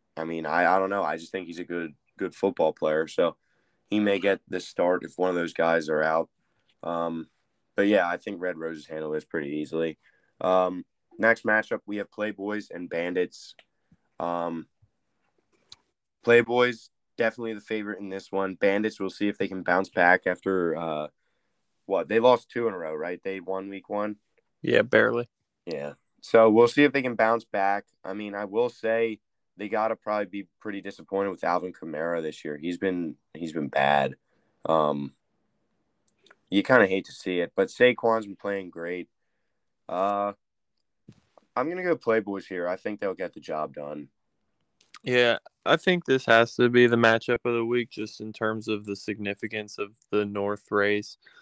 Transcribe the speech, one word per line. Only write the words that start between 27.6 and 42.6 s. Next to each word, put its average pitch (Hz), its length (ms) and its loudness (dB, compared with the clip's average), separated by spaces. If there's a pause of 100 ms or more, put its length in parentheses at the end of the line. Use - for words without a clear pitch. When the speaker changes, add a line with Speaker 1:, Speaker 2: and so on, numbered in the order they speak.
Speaker 1:
I 95 100 -8
mean, 104 200 -10
I 101 120 -6
will 113 240 0
say 113 500 -2 (380)
they 104 100 -8
gotta 110 280 -2
probably 107 300 -4
be 98 220 -10 (120)
pretty 101 220 -8
disappointed 98 480 -4
with 90 140 -10
Alvin 90 300 -2
Kamara 82 480 -6
this 78 240 -8
year. 76 120 -6
He's 85 200 -6
been, 87 380 -4 (180)
he's 80 200 -10
been 76 140 -4
bad. 69 480 2 (500)
Um, 73 480 0 (1400)
you 98 140 2
kinda 120 240 6
hate 95 180 0
to - 60 -20
see 90 280 -4
it, 85 160 -4
but 95 120 2
Saquon's 117 580 2
been 101 100 -14
playing 98 340 -8
great. 85 400 -10 (800)
Uh, 101 440 -2 (1200)
I'm 127 120 -2
gonna 180 160 -6
go 170 140 0
Playboys 101 480 -2
here. 90 220 -6